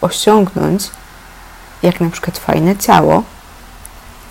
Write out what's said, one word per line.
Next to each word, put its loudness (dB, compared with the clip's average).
osiągnąć, 0
jak 0
na 0
przykład -10
fajne 0
ciało. 2